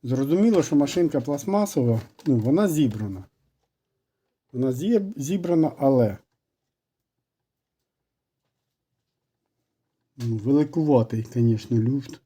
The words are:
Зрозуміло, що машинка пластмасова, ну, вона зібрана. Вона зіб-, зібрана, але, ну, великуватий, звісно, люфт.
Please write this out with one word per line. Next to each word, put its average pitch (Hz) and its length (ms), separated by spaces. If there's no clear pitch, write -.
Зрозуміло, 156 580
що - 140
машинка 147 440
пластмасова, 143 800
ну, 135 100
вона 151 320
зібрана. 107 560
Вона 127 200
зіб-, 196 440
зібрана, 165 640
але, 123 400
ну, 117 200
великуватий, 135 1000
звісно, 117 440
люфт. 131 480